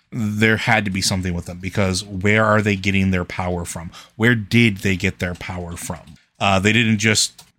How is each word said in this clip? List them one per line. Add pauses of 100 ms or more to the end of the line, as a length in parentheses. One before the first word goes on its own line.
(100)
there
had
to
be
something
with
them,
because
where
are
they
getting
their
power
from? (260)
Where
did
they
get
their
power
from? (400)
Uh,
they
didn't
just (140)